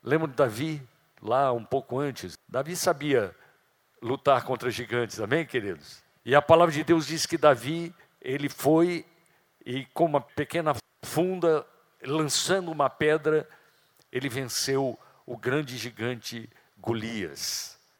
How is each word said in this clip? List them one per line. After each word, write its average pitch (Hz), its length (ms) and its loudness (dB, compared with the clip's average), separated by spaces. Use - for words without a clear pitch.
Lembra 156 280 0
de 131 60 -12
Davi? 143 460 0
Lá 127 300 2
um 117 140 -4
pouco 131 340 -2
antes, 131 380 -6
Davi 139 260 -4
sabia 143 640 0
lutar 127 420 2
contra 123 280 -4
gigantes, 113 480 -4
amém, 131 260 0
queridos? 101 560 -8
E 117 100 0
a 147 80 8
palavra 165 320 6
de 151 120 -2
Deus 160 220 4
diz 156 180 -2
que 170 120 -4
Davi, 151 560 2
ele 143 260 -4
foi 165 580 2
e 127 220 -6
com - 180 0
uma 143 160 0
pequena 156 520 -4
funda, 175 600 0
lançando 160 680 -2
uma 143 180 2
pedra, 156 560 2
ele 131 200 -4
venceu 135 680 -2
o 123 100 -10
grande 127 420 -2
gigante 113 720 -8
Golias. 107 1000 -6